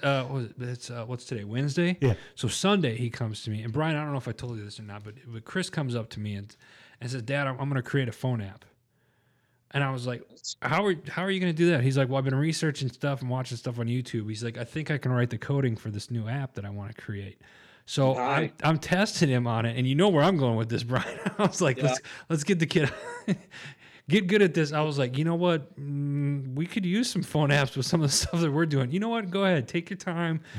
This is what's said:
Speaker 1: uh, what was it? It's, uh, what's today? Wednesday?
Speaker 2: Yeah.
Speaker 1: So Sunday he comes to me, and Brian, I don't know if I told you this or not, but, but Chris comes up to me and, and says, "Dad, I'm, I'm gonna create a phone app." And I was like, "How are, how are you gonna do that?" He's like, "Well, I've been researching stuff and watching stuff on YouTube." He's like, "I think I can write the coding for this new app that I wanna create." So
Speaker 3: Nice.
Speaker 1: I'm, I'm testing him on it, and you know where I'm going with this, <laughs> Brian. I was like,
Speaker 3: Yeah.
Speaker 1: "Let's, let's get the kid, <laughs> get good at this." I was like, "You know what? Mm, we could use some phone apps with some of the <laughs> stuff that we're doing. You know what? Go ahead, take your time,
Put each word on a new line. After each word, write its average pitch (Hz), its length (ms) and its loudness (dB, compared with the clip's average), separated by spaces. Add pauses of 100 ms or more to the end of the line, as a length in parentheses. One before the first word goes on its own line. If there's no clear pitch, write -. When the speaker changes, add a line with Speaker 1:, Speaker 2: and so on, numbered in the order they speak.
Speaker 1:
uh, 139 220 2
what 135 100 -6
was 127 140 -2
it? - 140 -14
It's, 123 280 -8
uh, 120 160 -8
what's 123 200 -8
today? 110 180 -6
Wednesday? 143 580 0
Speaker 2:
Yeah. 123 140 6 (180)
Speaker 1:
So - 140 -4
Sunday 165 500 2
he 120 140 -2
comes 110 320 -6
to 113 80 -4
me, 107 100 -4
and 113 100 -6
Brian, 151 260 0
I 151 40 -2
don't 151 120 -4
know 135 40 -2
if 127 100 -6
I 120 40 -4
told 120 260 -8
you 104 80 -10
this 104 140 -14
or 110 40 -14
not, 104 200 -14
but, 104 100 -14 (140)
but 113 180 -12
Chris 180 240 -4
comes 131 260 -2
up 110 140 -4
to - 100 -12
me 104 140 -4
and, 101 200 -10 (460)
and 123 120 -8
says, 131 100 -6
"Dad, 139 240 -2
I'm, 131 140 -4
I'm 139 100 -4
gonna 131 140 -2
create 131 260 0
a - 20 -8
phone 123 300 -2
app." 98 240 -12 (1040)
And 143 140 0
I 135 80 0
was 123 160 -4
like, 120 160 -6 (400)
"How 170 200 2
are, 196 120 2 (120)
how 165 140 -6
are 190 80 -2
you 190 100 0
gonna 180 140 2
do 170 160 4
that?" 143 140 4
He's 135 120 4
like, 135 140 4
"Well, 135 80 2
I've 131 60 2
been 131 100 2
researching 147 560 0
stuff 139 320 -4
and 127 80 -4
watching 127 260 -2
stuff 117 220 -6
on 120 80 -2
YouTube." 120 420 -2
He's 110 160 -6
like, 117 140 -6
"I 120 60 -6
think 156 260 -6
I 151 80 0
can 127 140 0
write 123 180 4
the 117 80 -4
coding 135 380 0
for 110 160 -8
this 104 180 -8
new 113 180 -4
app 135 280 -6
that 101 100 -10
I 101 60 -8
wanna 101 240 -10
create." 98 440 -10 (460)
So 131 300 2
Speaker 3:
Nice. 139 340 0 (140)
Speaker 1:
I'm, 156 80 6
I'm 156 80 2
testing 180 500 2
him 123 160 4
on 113 220 2
it, 117 100 -2
and 127 100 2
you 135 60 4
know 180 160 6
where 147 140 6
I'm 185 140 6
going 123 180 4
with 113 140 0
this, 120 140 0
<laughs> 120 80 -4
Brian. - 280 -2 (180)
I 208 80 2
was - 160 2
like, 156 160 2
Speaker 3:
Yeah. 147 60 -2
Speaker 1:
"Let's, 127 160 4 (300)
let's 156 140 0
get 190 140 2
the 160 80 2
kid, 151 260 2 (360)
<laughs> 202 100 2 (720)
get 190 160 4
good 208 160 6
at 175 140 6
this." 156 160 2
I 151 100 2
was 151 160 0
like, 131 220 0
"You 151 60 4
know 170 100 2
what? 170 440 0
Mm, 143 760 -2
we 156 100 -2
could 190 200 -2
use 214 260 2
some 170 100 -2
phone 147 280 2
apps 143 280 2
with 131 80 -2
some 170 160 2
of 147 80 4
the 139 80 0
<laughs> - 0 -
stuff - 240 0
that 160 100 2
we're 160 140 2
doing. 139 260 0
You 180 80 0
know 220 100 -2
what? 226 200 -2
Go 196 160 0
ahead, 160 220 2
take 170 240 -4
your 190 60 -8
time, 165 440 -2 (180)